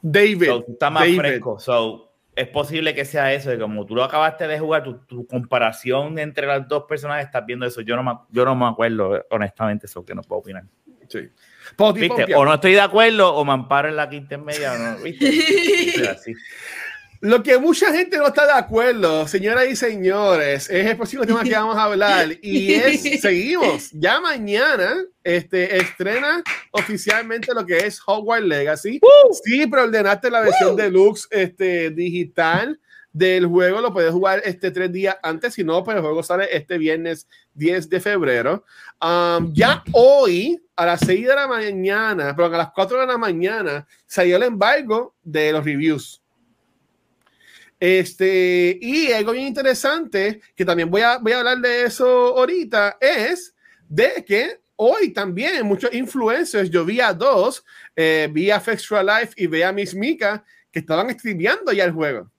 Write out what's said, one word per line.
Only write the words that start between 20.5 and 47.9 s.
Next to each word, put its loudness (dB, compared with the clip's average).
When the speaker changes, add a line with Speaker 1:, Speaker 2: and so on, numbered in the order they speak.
Speaker 1:
es 0
el 0
próximo -6
tema 0
que 0
vamos 0
a 0
hablar. 2
Y 0
es, 2
Speaker 3:
<laughs> -2
Speaker 1:
seguimos, 0
ya 0
mañana, -2
este, -2
estrena -2
oficialmente -4
lo 0
que -2
es -2
Hogwarts -2
Legacy. -4
Speaker 4:
¡Woo! 12
Speaker 1:
Si 0
preordenaste 0
la 0
versión 4
Speaker 4:
¡Woo! 2
Speaker 1:
deluxe, 2
este, -2
digital -2
del 2
juego, 2
lo -2
puedes 0
jugar, 0
este, -4
tres -4
días -2
antes. -6
Si -6
no, 0
pues -4
el -2
juego -2
sale -2
este -4
viernes -4
diez -2
de -2
febrero. 0
Um, 0
ya 2
hoy, 4
a 0
las 0
seis 0
de 4
la 0
mañana, -2
perdón, 0
a 0
las -2
cuatro -2
de 0
la -2
mañana, -4
salió 2
el 2
embargo 0
de -2
los -2
reviews. -4
Este, 0